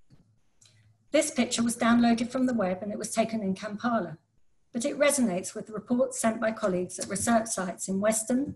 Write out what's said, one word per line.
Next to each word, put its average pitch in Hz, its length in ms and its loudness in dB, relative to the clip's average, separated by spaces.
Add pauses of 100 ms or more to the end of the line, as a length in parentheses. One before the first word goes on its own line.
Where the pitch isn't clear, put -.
(1120)
This 311 200 4
picture 233 320 0
was 233 120 0
downloaded 233 540 4
from 262 160 0
the 254 80 2
web 185 280 0
and 208 100 -6
it 226 60 -8
was 220 120 -6
taken 220 320 0
in 190 140 0
Kampala, 208 600 -4 (540)
but 240 120 -4
it 294 120 -4
resonates 277 600 0
with 208 120 -10
reports 247 520 -2
sent 226 200 0
by 226 120 0
colleagues 180 480 -2
at - 80 -10
research 220 400 2
sites - 400 -4
in 190 100 -2
western, 220 580 0